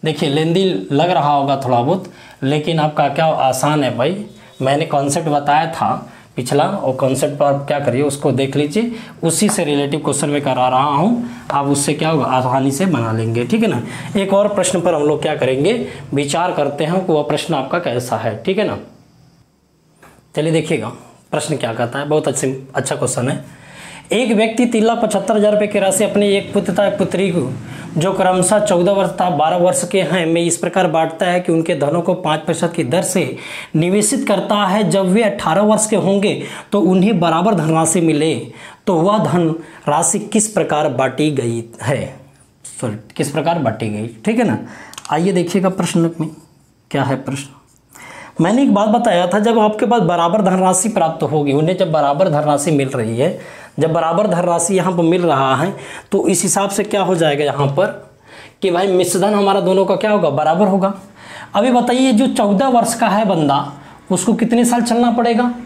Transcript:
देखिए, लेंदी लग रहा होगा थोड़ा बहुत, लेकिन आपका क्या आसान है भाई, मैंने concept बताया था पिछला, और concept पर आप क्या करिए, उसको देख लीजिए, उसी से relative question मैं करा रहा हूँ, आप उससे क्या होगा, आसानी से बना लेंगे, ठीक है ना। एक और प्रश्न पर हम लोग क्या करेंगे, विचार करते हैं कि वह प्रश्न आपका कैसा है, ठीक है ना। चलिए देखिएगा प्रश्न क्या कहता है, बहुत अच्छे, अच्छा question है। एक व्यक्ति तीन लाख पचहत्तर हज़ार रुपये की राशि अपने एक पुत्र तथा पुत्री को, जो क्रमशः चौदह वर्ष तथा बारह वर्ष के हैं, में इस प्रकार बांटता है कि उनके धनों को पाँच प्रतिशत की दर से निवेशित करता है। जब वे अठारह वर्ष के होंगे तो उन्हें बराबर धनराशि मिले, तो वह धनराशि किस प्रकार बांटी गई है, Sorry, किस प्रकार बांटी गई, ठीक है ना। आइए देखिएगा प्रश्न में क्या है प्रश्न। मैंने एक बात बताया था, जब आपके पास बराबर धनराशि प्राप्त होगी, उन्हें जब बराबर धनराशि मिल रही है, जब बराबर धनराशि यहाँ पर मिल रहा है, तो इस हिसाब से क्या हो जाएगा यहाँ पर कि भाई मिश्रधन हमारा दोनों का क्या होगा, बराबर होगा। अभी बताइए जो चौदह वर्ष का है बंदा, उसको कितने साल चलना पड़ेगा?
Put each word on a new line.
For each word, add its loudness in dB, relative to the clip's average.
देखिए, -2
लेंदी 2
लग 2
रहा 2
होगा 2
थोड़ा 0
बहुत, -2
लेकिन 0
आपका 0
क्या 0
आसान 0
है -2
भाई, -2
मैंने 0
concept -2
बताया 2
था -2
पिछला, 0
और -2
concept 0
पर 2
आप 2
क्या 0
करिए, 0
उसको -2
देख 0
लीजिए, 0
उसी 2
से 0
relative 0
question -2
मैं 0
करा 2
रहा 2
हूँ, 0
आप 0
उससे 2
क्या -2
होगा, 2
आसानी 0
से 0
बना 0
लेंगे, 0
ठीक 0
है 2
ना। -2
एक 0
और 4
प्रश्न 0
पर 2
हम 0
लोग 0
क्या -2
करेंगे, 0
विचार 0
करते -2
हैं -2
कि 2
वह 2
प्रश्न -2
आपका -2
कैसा -4
है, -4
ठीक -2
है 0
ना। -6
चलिए 0
देखिएगा -2
प्रश्न -4
क्या -4
कहता -4
है, -6
बहुत 0
अच्छे, -4
अच्छा -4
question -2
है। -4
एक 2
व्यक्ति 2
तीन 2
लाख 2
पचहत्तर 0
हज़ार 4
रुपये 2
की -2
राशि 2
अपने 2
एक 0
पुत्र 0
तथा 2
पुत्री -2
को, -2
जो 0
क्रमशः 2
चौदह 2
वर्ष 0
तथा -2
बारह 2
वर्ष 2
के 0
हैं, 0
में 2
इस 0
प्रकार 0
बांटता 0
है 2
कि -2
उनके 2
धनों 0
को 0
पाँच -2
प्रतिशत -2
की -2
दर 0
से -2
निवेशित 0
करता 0
है। 0
जब 2
वे 2
अठारह 0
वर्ष 2
के 0
होंगे 0
तो 2
उन्हें 4
बराबर 2
धनराशि 2
मिले, 2
तो 2
वह 2
धनराशि -2
किस 0
प्रकार 0
बांटी 0
गई -2
है, -2
Sorry, -8
किस -4
प्रकार -2
बांटी -2
गई, -6
ठीक 0
है 2
ना। 0
आइए 0
देखिएगा 0
प्रश्न 0
में -6
क्या -2
है -2
प्रश्न। -10
मैंने 4
एक 4
बात 2
बताया 2
था, 0
जब 4
आपके 2
पास 4
बराबर 2
धनराशि 2
प्राप्त 0
होगी, 0
उन्हें 2
जब 0
बराबर 2
धनराशि 0
मिल 2
रही -4
है, 0
जब 2
बराबर 0
धनराशि 0
यहाँ 0
पर 0
मिल 2
रहा 2
है, -2
तो 0
इस 0
हिसाब 0
से -2
क्या -2
हो 2
जाएगा 2
यहाँ 0
पर 0
कि 2
भाई 0
मिश्रधन 2
हमारा 2
दोनों 2
का 0
क्या 0
होगा, 2
बराबर 2
होगा। 2
अभी 2
बताइए 2
जो 4
चौदह 2
वर्ष 2
का 0
है 2
बंदा, 0
उसको 2
कितने 2
साल 2
चलना 2
पड़ेगा? 2